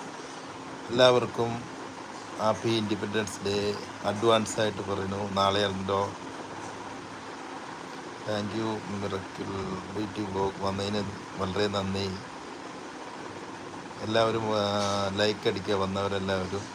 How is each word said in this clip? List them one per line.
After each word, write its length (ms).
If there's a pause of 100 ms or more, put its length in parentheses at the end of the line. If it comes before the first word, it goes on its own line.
(920)
എല്ലാവർക്കും 600 (920)
ഹാപ്പി 380
ഇൻഡിപെൻഡൻസ് 680
ഡേ 100 (540)
അഡ്വാൻസ് 500
ആയിട്ട് 300
പറയുന്നു. 320 (160)
നാളെ 280
ഉണ്ടോ? 360 (2250)
Thank 320
you 100 (320)
മിറക്കിൾ 480 (460)
ബ്യൂട്ടി 280 (100)
വ്ലോഗ് 340
വന്നതിന് 360 (380)
വളരെ 260 (100)
നന്ദി. 300 (2000)
എല്ലാവരും, 380 (160)
ആ, 20 (580)
ലൈക്ക് 280
അടിക്കുക 260 (100)
വന്നവരെല്ലാവരും. 800 (100)